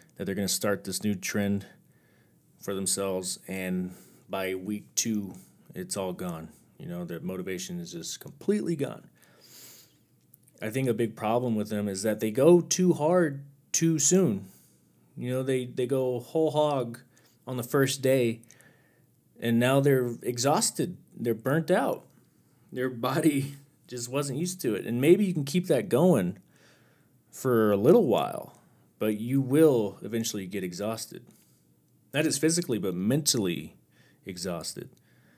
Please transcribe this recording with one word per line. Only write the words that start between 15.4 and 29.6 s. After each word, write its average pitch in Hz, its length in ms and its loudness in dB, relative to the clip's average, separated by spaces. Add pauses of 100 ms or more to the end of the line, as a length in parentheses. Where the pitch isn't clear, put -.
they, 131 240 0
they 123 200 -4
go 127 340 0
whole 160 320 0
hog 139 480 0 (460)
on 127 100 -6
the 123 60 -4
first 135 380 2
day, 131 400 2 (1000)
and 117 180 2
now 131 220 4
they're 131 320 4 (100)
exhausted. 123 760 0 (200)
They're 117 180 0
burnt 143 360 0
out. 208 360 0 (640)
Their 127 160 -2
body 131 680 0 (140)
<laughs> - 180 -20
just 120 200 -10
wasn't 139 300 -4
used 180 220 -4
to 117 140 0
it. 95 120 -4
And 117 140 -2
maybe 175 240 6
you 180 100 0
can 147 100 -2
keep 180 220 -2
that 120 220 2
going 120 500 4 (920)
for 113 420 4
a 101 40 6
little 160 300 6
while, - 540 -2 (380)
but 107 200 0
you 123 220 0
will 127 640 4